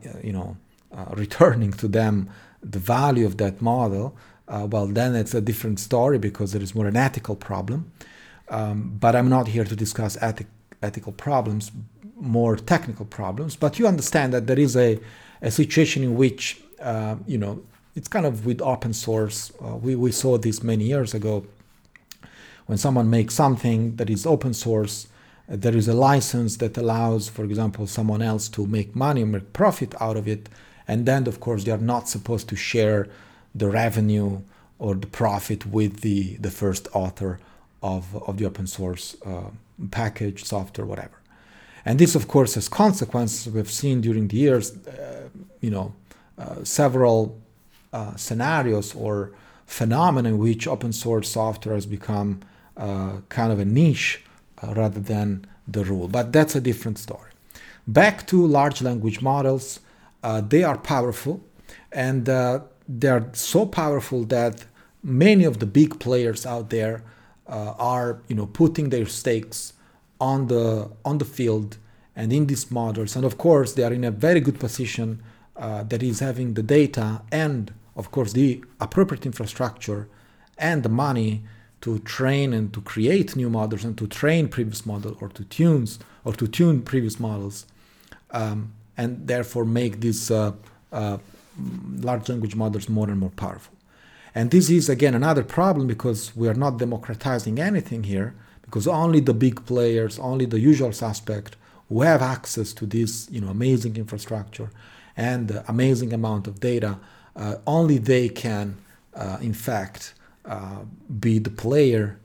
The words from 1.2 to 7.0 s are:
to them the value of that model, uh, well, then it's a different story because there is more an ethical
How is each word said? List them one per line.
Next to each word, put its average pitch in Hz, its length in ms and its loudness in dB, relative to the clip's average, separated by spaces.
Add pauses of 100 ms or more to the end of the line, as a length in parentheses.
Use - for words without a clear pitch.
to 107 160 -2
them 104 420 2 (320)
the 104 160 -8
value 120 480 4
of 98 120 -2
that 98 220 0
model, 117 560 0 (300)
uh, 104 240 -6
well, 104 160 0
then 120 300 2
it's 110 180 0
a 117 60 2
different 107 400 -2
story 127 360 2
because 101 360 -2
there 104 100 -2
is 98 140 -6
more 107 100 2
an 101 100 2
ethical 123 380 0